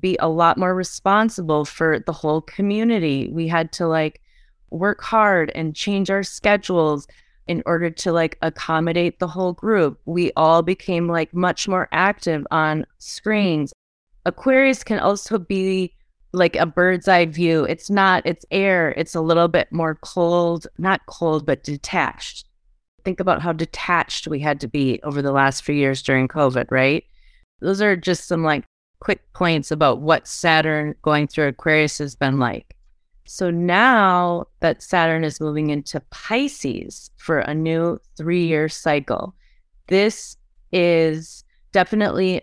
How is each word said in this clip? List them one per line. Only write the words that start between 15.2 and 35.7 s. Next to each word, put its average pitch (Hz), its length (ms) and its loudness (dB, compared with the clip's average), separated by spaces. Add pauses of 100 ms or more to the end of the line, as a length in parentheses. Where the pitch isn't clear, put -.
be, 185 560 -2 (380)
like, 180 240 2
a - 80 2
bird's 180 420 2
eye 175 200 6
view. 160 380 2
It's - 260 -4
not, 190 340 4
it's - 260 -4
air. 185 460 2
It's 160 180 -4
a 165 60 -2
little 165 280 4
bit 165 220 0
more 160 260 -4
cold, 170 680 -2 (120)
not 190 260 -2
cold, 156 400 -2
but 139 200 -2
detached. - 840 -6 (580)
Think 185 160 -4
about 180 220 0
how 170 100 -2
detached - 720 -4
we 151 140 -4
had 147 200 -2
to 131 80 -8
be 135 360 -2
over 143 180 -4
the 139 80 -2
last 135 320 2
few 147 140 -2
years 135 260 0
during 131 240 2
covid, 127 460 0
right? 135 320 2 (560)
Those 190 200 -2
are 208 140 2
just 175 320 -2
some, 165 160 -2
like, 151 220 0 (340)
quick - 220 -4 (140)
points 165 360 0
about 151 300 2
what 151 260 2
Saturn 156 760 0
going 147 260 2
through 151 180 0
Aquarius 151 520 0
has 143 180 -8
been 139 240 0
like. - 340 -4 (520)
So - 240 -4
now 180 960 2 (140)
that 165 220 0
Saturn 165 400 0
is 151 180 -4
moving 151 300 -2